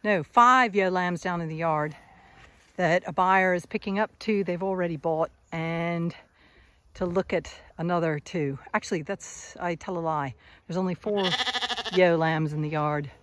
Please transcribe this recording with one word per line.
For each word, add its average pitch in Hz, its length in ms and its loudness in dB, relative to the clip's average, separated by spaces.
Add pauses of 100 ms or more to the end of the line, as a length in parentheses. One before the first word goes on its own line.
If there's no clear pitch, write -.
No, 202 200 4
five 247 520 6
ewe 190 140 4
lambs 180 320 0
down 175 220 -4
in 160 60 -6
the 156 80 -8
yard 156 380 0 (800)
that 175 300 2
a 175 60 -8
buyer 185 400 4
is 175 140 -2
picking 202 320 -4
up. 214 200 0
Two 202 260 0
they've 175 180 -4
already 180 340 -2
bought, 160 340 -2 (220)
and 170 640 -4 (800)
to - 100 -4
look 180 300 -2
at 160 200 -4 (220)
another 165 420 0
two. 147 400 -4 (140)
Actually, 180 300 -2
that's, - 580 -12
I 175 140 -2
tell 180 240 -8
a - 20 -4
lie. 151 340 -2 (320)
There's 170 120 -6
only 185 160 -2
four 202 340 -2 (320)
<laughs> 233 320 -6
ewe 180 240 6
lambs 160 380 0
in 151 80 -4
the 151 80 -4
yard. 147 400 -2 (120)